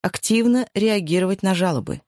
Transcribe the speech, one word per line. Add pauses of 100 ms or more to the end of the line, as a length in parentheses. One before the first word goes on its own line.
Активно
реагировать
на
жалобы